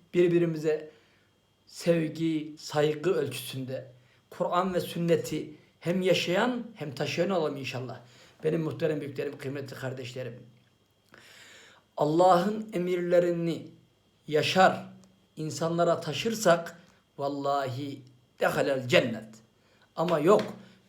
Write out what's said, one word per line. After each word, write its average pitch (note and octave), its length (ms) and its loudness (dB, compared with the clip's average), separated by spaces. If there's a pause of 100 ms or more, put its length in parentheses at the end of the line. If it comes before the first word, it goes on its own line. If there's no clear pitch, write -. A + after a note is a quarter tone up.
(140)
birbirimize E3 760 2 (760)
sevgi, D#3+ 960 -2
saygı D3+ 540 0
ölçüsünde C3 760 -6 (380)
Kur'an F3+ 440 0
ve F3 60 0
sünneti E3+ 760 -2 (240)
hem F3+ 220 -2
yaşayan G3 600 0 (120)
hem D3 200 -10
taşıyan E3+ 340 -2
olalım D3+ 280 -2
inşallah. B2+ 440 -10 (420)
Benim D#3+ 180 0
muhterem D3+ 400 -2
büyüklerim, C#3+ 360 -8
kıymetli C3+ 380 -10
kardeşlerim. B2+ 640 -10 (1600)
Allah'ın F3+ 760 4
emirlerini F3 960 0 (600)
yaşar, D3+ 580 4 (520)
insanlara E3 640 0
taşırsak E3+ 840 0 (360)
Vallahi C#3 840 -4 (380)
dehalel B3+ 480 0
cennet. - 480 2 (600)
Ama E3 240 2
yok, F3+ 220 6 (480)